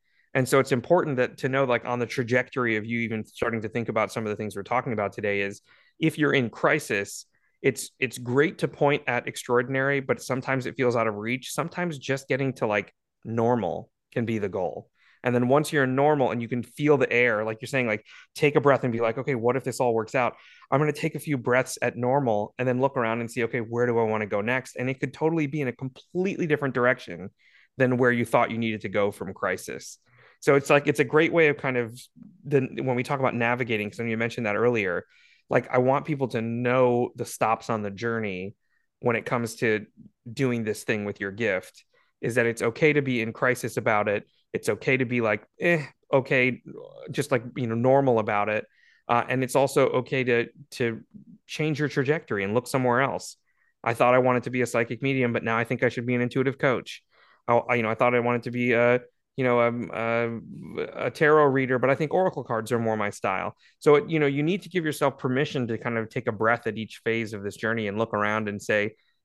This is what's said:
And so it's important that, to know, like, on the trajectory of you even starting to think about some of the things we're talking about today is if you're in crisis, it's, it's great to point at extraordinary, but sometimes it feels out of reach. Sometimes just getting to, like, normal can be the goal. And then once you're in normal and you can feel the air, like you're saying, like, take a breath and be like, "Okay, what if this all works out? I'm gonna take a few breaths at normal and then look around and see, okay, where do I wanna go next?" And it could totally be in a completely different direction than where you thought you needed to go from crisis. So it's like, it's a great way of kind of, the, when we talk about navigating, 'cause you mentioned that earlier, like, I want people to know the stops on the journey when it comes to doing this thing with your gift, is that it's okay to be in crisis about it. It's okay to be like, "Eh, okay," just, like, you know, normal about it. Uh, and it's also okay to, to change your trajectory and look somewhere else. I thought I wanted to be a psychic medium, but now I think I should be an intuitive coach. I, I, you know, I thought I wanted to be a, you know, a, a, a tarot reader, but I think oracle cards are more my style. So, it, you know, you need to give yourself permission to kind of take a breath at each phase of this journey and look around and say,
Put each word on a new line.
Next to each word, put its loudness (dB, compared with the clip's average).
And 0
so 6
it's 2
important 2
that, 0
to -2
know, 2
like, 0
on -2
the -2
trajectory 0
of -4
you -4
even -4
starting -4
to -6
think -4
about 0
some -6
of -4
the -4
things -8
we're -8
talking -2
about -2
today -2
is -6
if 0
you're 2
in 2
crisis, -2
it's, -2
it's -16
great 0
to -2
point 0
at -2
extraordinary, -2
but -2
sometimes -4
it -8
feels 2
out 2
of -2
reach. -6
Sometimes -6
just -6
getting 0
to, -2
like, -2
normal 0
can -2
be -2
the -2
goal. -6
And 0
then 2
once 2
you're 2
in 0
normal 4
and -2
you -6
can -4
feel 2
the 0
air, 2
like -4
you're -12
saying, 0
like, -2
take 4
a 4
breath 6
and 0
be -2
like, 0
"Okay, -4
what 0
if -4
this -4
all 2
works -2
out? 0
I'm 4
gonna 2
take -4
a -8
few -4
breaths 0
at -2
normal 0
and -2
then 0
look 0
around 0
and -8
see, -4
okay, -4
where -2
do 2
I 4
wanna 0
go -2
next?" -2
And -4
it -4
could -6
totally 0
be -6
in -4
a -4
completely -4
different 0
direction -2
than 4
where 6
you 2
thought 2
you -4
needed -2
to -8
go 2
from -8
crisis. -6
So 4
it's 4
like, 6
it's 2
a 6
great 2
way 6
of 2
kind -4
of, -4
the, 2
when 0
we 0
talk -2
about 0
navigating, 0
'cause -14
you -4
mentioned -4
that 0
earlier, 0
like, 2
I 2
want 2
people -2
to -4
know 0
the -8
stops -2
on -2
the -6
journey -6
when 0
it -4
comes -4
to 0
doing -2
this -6
thing -2
with -6
your -4
gift, -4
is -4
that 2
it's -2
okay 2
to 2
be 0
in -4
crisis -2
about 2
it. -2
It's -4
okay 0
to 0
be -2
like, 0
"Eh, 2
okay," 2
just, -4
like, 2
you -2
know, -2
normal 4
about 0
it. -2
Uh, 4
and 0
it's -2
also 4
okay -2
to, 2
to -4
change -4
your 0
trajectory 0
and -2
look 2
somewhere 2
else. -2
I 0
thought 6
I 8
wanted 4
to -8
be 0
a 2
psychic -2
medium, 0
but -2
now 0
I 0
think -2
I 4
should -4
be 0
an 2
intuitive 0
coach. -2
I, 4
I, 0
you 2
know, 0
I -2
thought 4
I 4
wanted 0
to -8
be 0
a, 4
you -2
know, 4
a, 4
a, -4
a -4
tarot 4
reader, 0
but 0
I 2
think -4
oracle 0
cards -4
are 2
more 0
my -2
style. -4
So, 6
it, 2
you 0
know, 4
you 0
need -2
to -18
give -4
yourself -2
permission -2
to -4
kind -4
of -4
take -8
a 0
breath 0
at -4
each -10
phase -2
of -8
this -8
journey -2
and -4
look -2
around 0
and -6
say, 0